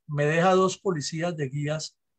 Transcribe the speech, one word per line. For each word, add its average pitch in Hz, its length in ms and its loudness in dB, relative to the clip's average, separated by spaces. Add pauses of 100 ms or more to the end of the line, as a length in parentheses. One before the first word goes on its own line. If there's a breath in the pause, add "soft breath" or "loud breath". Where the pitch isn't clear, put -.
me 147 180 0
deja 170 280 4
dos 185 240 4
policías 165 580 -4
de 143 140 -4
guías 147 480 -6 (220)